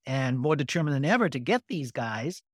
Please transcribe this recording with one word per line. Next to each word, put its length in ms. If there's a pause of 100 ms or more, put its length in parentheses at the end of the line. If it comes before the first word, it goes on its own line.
and 340
more 180
determined 380
than 100
ever 240
to 100
get 300
these 220
guys 520 (120)